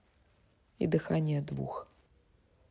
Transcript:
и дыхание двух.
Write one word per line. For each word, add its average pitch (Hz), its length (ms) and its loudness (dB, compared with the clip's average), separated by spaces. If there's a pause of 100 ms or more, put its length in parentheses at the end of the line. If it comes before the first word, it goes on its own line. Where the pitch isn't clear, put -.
(800)
и - 80 2
дыхание 156 520 2
двух. 143 460 -6 (840)